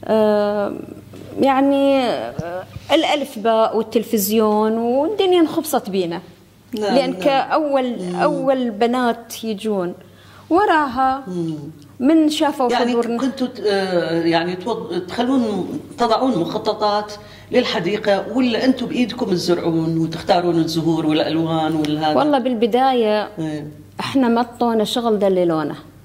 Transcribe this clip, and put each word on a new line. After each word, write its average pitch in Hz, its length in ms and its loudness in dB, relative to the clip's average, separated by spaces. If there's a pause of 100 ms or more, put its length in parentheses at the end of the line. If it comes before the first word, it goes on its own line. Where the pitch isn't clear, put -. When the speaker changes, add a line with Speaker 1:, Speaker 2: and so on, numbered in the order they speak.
Speaker 1:
آه، 208 680 2 (680)
يعني، 277 640 4
آه، 165 600 -4 (280)
الألف 277 460 0
باء 220 380 2
والتلفزيون 220 1000 0
والدنيا 339 640 2
انخبصت 294 500 0
بينا. 180 300 -2 (600)
Speaker 2:
نعم، 208 140 0
Speaker 1:
لأن 262 160 4
Speaker 2:
نعم. 185 100 -8
Speaker 1:
كأول، 269 800 0
Speaker 2:
مم. 180 140 -4
Speaker 1:
أول 262 540 0
بنات 233 760 -2
يجون 208 500 -4 (560)
وراها 277 760 2
Speaker 2:
مم. 170 280 -4 (460)
Speaker 1:
من 302 280 6
شافوا 285 420 0
Speaker 2:
يعني 247 200 0
Speaker 1:
حضورنا. 233 280 0
Speaker 2:
كنتوا 262 280 -2
ت-، - 200 -10
آه، 180 560 0
يعني 165 340 2
توض-، 180 520 -4
تخلون، 240 720 -2 (180)
تضعون 254 400 2
مخططات - 720 -2 (400)
للحديقة، 202 800 0
ولا 240 320 0
أنتوا 254 240 0
بإيدكم 196 420 -2
تزرعون 165 680 0
وتختارون 170 600 0
الزهور 160 480 0
والألوان 160 680 0
والهذا؟ 151 420 0
Speaker 1:
والله 285 220 2
بالبداية 233 880 0 (100)
Speaker 2:
إيه. 151 280 -6 (340)
Speaker 1:
إحنا 262 280 0
ما 233 140 2 (180)
طونا 226 240 2
شغل 233 340 0
دللونا. 180 560 2 (300)